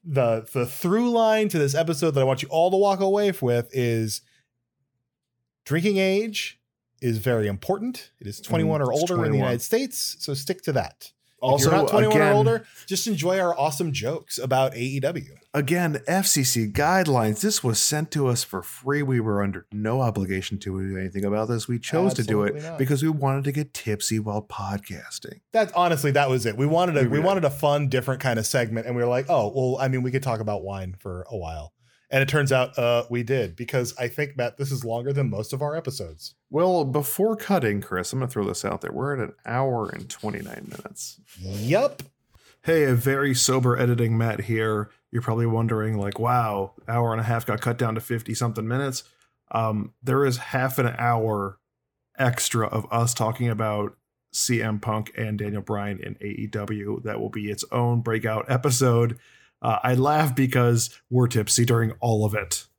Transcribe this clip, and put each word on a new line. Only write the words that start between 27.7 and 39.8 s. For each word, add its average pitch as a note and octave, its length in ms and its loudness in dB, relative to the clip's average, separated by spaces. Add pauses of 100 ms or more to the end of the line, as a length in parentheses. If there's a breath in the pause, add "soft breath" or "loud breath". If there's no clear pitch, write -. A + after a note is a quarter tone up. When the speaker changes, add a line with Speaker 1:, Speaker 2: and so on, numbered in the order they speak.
Speaker 1:
different C3 320 -2
kind A#2+ 180 0
of A2 80 -2
segment, A2+ 400 -2
and B2 80 -4
we A#2+ 80 0
were A#2+ 60 2
like, B2+ 200 0
"Oh, A#2 240 2
well, B2+ 280 0
I C3+ 80 0
mean, C3 160 0
we B2+ 80 -2
could C3+ 100 -2
talk A#2+ 160 -2
about G#2 240 -4
wine F#2+ 380 -8
for F#2 280 -10
a A#2 80 -10
while." D#2+ 360 -10 (360)
And C3+ 140 2
it C3+ 60 2
turns C#3 240 2
out, B2+ 260 2
uh, A#2+ 300 2
we A#2+ 140 -2
did, A2+ 340 -2
because B2 420 -4
I B2 80 -4
think, C#3+ 300 -6
Matt, A#2+ 220 -6
this C#3 120 -4
is A#2+ 140 -6
longer A#2+ 300 -4
than C3+ 160 0
most G#2 240 -6
of C3+ 80 -6
our D3 120 -4
episodes. F#2+ 600 -10 (160)
Speaker 2:
Well, E3+ 340 2
before D3 520 0
cutting, A#2+ 440 0
Chris, F#2 320 -4
I'm C3 60 -4
gonna B2+ 120 -4
throw G#2 160 -2
this G2 200 -4
out F#2 160 -4
there. - 100 -6
We're C#3+ 220 -4
at C3 140 -6
an - 60 -16 (120)
hour A#2+ 420 -2